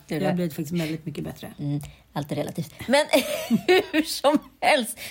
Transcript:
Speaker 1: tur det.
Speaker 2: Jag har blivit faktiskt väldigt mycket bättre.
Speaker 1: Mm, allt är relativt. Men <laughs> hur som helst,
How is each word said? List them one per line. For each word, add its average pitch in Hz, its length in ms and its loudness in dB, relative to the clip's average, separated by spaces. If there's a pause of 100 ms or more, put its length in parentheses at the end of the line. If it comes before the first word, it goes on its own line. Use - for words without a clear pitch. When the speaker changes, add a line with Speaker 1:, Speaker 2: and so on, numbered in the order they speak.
Speaker 1:
tur - 120 -6
det. - 60 0
Speaker 2:
Jag 151 60 2
har 175 40 0
blivit 175 180 -2
faktiskt 165 280 -4
väldigt 160 240 -4
mycket 160 180 -8
bättre. 156 360 -12
Speaker 1:
Mm, 147 200 -2 (340)
allt 147 180 -6
är 147 40 -4
relativt. - 380 -6 (140)
Men 285 180 4 (600)
<laughs> - 0 - (240)
hur 311 100 2
som 302 380 2 (220)
helst, 277 380 2 (120)